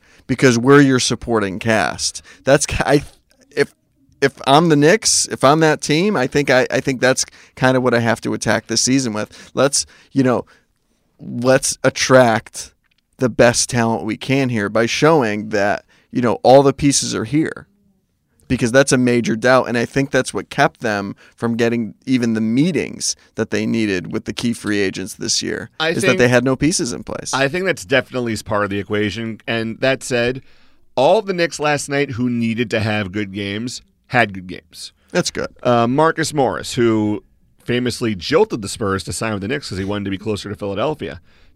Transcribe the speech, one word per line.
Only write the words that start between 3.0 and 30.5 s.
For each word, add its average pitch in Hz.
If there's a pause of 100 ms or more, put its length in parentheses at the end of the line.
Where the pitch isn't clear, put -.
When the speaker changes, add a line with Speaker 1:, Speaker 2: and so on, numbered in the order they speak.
Speaker 1:
if, - (480)
if 135
I'm 156
the 156
Knicks, 156
if 113
I'm 160
that 156
team, 180
I 127
think 143
I, 127
I 131
think 131
that's 127 (300)
kinda 131
what 123
I 117
have 113
to 113
attack 107
this 110
season 127
with. -
Let's, 135 (260)
you 135
know, 123 (760)
let's 131
attract 127 (440)
the 127
best 120
talent 113
we 107
can 135
here 110
by 110
showing 113
that, 101 (260)
you -
know, 120
all 135
the 139
pieces 131
are 104
here, 139 (800)
because 123
that's 139
a 135
major 120
doubt. 123
And 120
I 117
think 139
that's 131
what -
kept 147
them 101 (220)
from 117
getting 117 (120)
even 120
the 110
meetings 123 (220)
that 113
they 107
needed 107
with 110
the 110
key 117
free 107
agents 95
this -
year, 90
Speaker 2:
I 156
Speaker 1:
is 160
Speaker 2:
think 151
Speaker 1:
that -
they 123
had 123
no 131
pieces 160
in 73
place. -
Speaker 2:
I 135
think 180
that's 165
definitely 123
part 104
of 98
the 101
equation. 107
And 113
that 131
said, 123 (540)